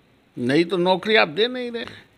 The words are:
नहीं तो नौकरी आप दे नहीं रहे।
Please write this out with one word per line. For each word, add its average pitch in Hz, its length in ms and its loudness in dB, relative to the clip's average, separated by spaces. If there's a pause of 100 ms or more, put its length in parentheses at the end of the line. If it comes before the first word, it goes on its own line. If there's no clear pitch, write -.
(360)
नहीं 139 280 2
तो 180 120 -2
नौकरी 185 400 2
आप 208 120 4
दे 190 200 -2
नहीं 247 220 -8
रहे। 233 140 -10 (340)